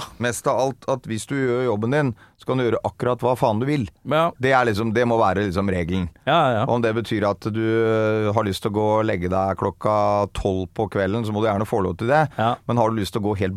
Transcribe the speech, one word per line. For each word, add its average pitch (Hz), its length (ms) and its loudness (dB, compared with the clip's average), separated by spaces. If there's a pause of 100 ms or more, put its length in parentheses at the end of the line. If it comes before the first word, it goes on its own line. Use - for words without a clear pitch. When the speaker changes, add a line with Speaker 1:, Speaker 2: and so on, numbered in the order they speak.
(180)
Speaker 1:
mest 120 340 -2
av 113 80 2
alt 131 320 -2
at 131 160 -4
hvis 110 160 -4
du 139 140 -6
gjør 127 320 0
jobben 110 260 0
din, 147 140 2 (240)
så - 160 -10
kan 131 100 0
du 123 60 2
gjøre 110 180 2
akkurat 120 400 -2
hva 120 160 2
faen 113 220 2
du - 20 -2
vil. 139 220 -2 (260)
Speaker 2:
Ja. 160 140 2 (180)
Speaker 1:
Det 135 80 4
er 127 160 4
liksom, 113 240 0
det 120 160 2
må 117 140 2
være 98 240 2
liksom 98 260 0
regelen. 87 380 -2 (180)
Speaker 2:
Ja, 151 120 4 (120)
ja. 113 160 0
Speaker 1:
Om 117 160 0
det 110 140 0
betyr 107 320 -2
at 101 180 -4
du, 110 160 -2
eh, 110 720 2
har 113 80 2
lyst 98 220 -4
til 107 80 -2
å - 20 -6
gå 107 80 0 (140)
og 107 100 0
legge 92 240 -2
deg 95 300 0
klokka 101 320 -2 (420)
tolv 95 300 -2 (100)
på 107 160 -2
kvelden, 101 320 -2
så 107 80 -4
må 104 80 -2
du 110 80 0
gjerne 104 220 -2
få 117 180 0
lov 90 140 -4
til 117 100 -2
det. 151 140 4 (100)
Speaker 2:
Ja. 113 140 0 (180)
Speaker 1:
Men 120 160 0
har 110 80 2
du 113 80 -2
lyst 98 160 -6
til 110 80 -2
å 104 60 0
gå 104 100 -2
helt 95 180 -2